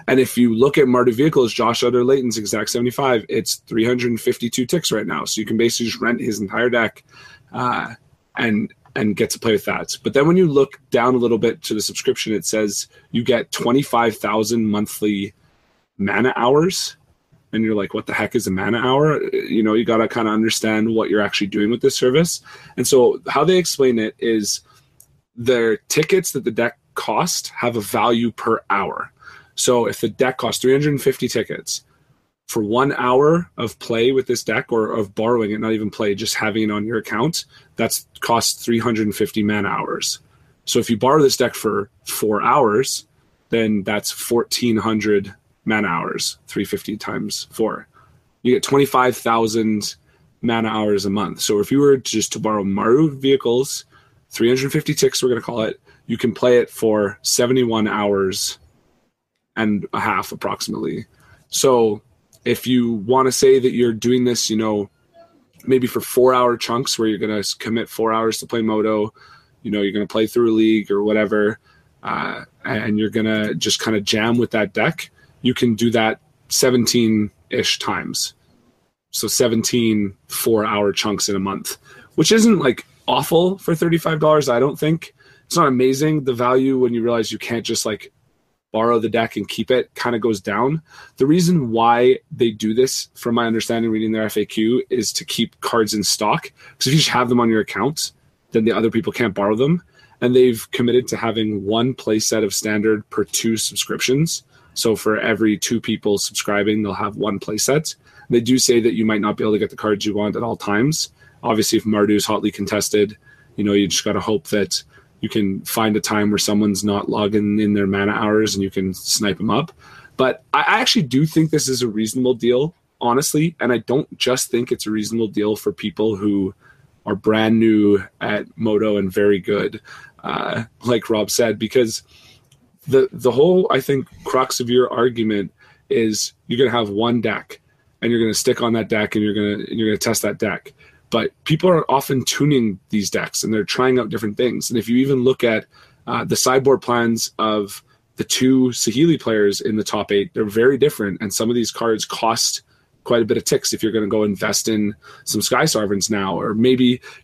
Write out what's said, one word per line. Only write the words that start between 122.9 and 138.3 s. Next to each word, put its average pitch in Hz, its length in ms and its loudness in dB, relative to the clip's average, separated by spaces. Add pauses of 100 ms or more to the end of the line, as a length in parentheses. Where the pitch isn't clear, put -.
honestly, 151 600 0
and 120 120 2
I 120 60 2
don't 120 300 -2 (100)
just 127 320 -2
think 120 220 -2
it's - 140 -8
a 107 40 -4
reasonable 107 380 -2
deal 104 280 -2
for - 160 -4
people 107 440 -4
who 98 380 -2 (500)
are 104 120 -2
brand 110 420 2
new 104 440 4 (180)
at 107 260 -4 (100)
Moto 107 400 0
and 98 160 -2
very 101 280 2
good, 101 400 -4 (420)
uh, - 420 -4 (200)
like 117 260 0
Rob 107 200 0
said, 110 280 0
because 113 440 0 (840)
the, 135 260 4
the 120 200 0
whole, 175 380 4
I 131 100 2
think, 135 260 -2 (180)
crux - 360 -2
of 120 100 -4
your 123 220 4
argument 107 600 0 (360)
is 110 440 0 (140)
you're 123 120 -4
gonna 120 200 4
have 107 120 -2
one 117 300 0
deck, - 400 -6 (400)
and 117 100 -2
you're 117 100 2
gonna 110 140 0